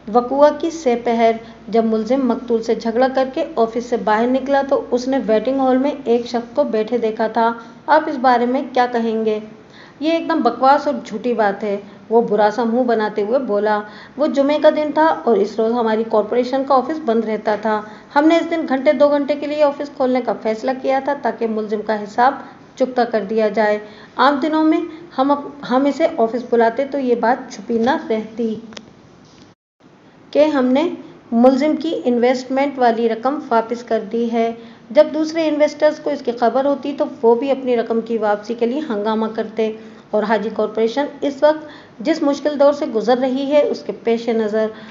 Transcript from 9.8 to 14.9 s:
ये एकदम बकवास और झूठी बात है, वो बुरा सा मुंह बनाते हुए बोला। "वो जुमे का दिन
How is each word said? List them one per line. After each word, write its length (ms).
ये 140
एकदम 260
बकवास 460
और 180
झूठी 280
बात 280
है, 200
वो 120
बुरा 280
सा 140
मुंह 220
बनाते 360
हुए 160
बोला। 380
"वो 80
जुमे 320
का 120
दिन 220